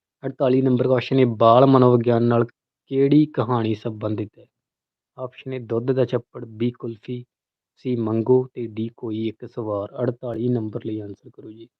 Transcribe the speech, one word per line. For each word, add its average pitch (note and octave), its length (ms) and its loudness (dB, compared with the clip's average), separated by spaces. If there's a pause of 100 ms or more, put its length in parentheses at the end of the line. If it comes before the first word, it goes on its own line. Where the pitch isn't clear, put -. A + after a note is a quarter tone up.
(220)
ਅੜਤਾਲੀ C3 400 0
ਨੰਬਰ B2 240 2
ਕੁਐਸਚਨ C3 320 0
ਹੈ, C3 60 4 (140)
ਬਾਲ A#2 280 8
ਮਨੋਵਿਗਿਆਨ B2 560 4
ਨਾਲ A#2 220 2 (460)
ਕਿਹੜੀ C#3 360 4
ਕਹਾਣੀ A#2 480 -2
ਸੰਬੰਧਿਤ G#2+ 640 -8
ਹੈ? A2+ 80 -20 (720)
ਆਪਸ਼ਨ C3 380 -12
A B2+ 100 -10
ਦੁੱਧ A#2 260 -2
ਦਾ B2+ 120 2
ਛੱਪੜ, B2 400 -6 (120)
B A#2+ 220 -2
ਕੁਲਫੀ, B2 460 -12 (600)
C B2 140 -4
ਮੰਗੋ A2+ 460 0 (100)
ਤੇ A#2+ 120 -10 (140)
D A2+ 160 -6
ਕੋਈ A2+ 320 -8
ਇੱਕ A2 180 -12
ਸਵਾਰ। G#2 560 -8
ਅੜਤਾਲੀ A#2+ 460 -6
ਨੰਬਰ A#2 360 -6
ਲਈ A2 160 -8
ਆਨਸਰ G#2 300 -16
ਕਰੋ - 220 -20
ਜੀ। A2+ 160 -20 (120)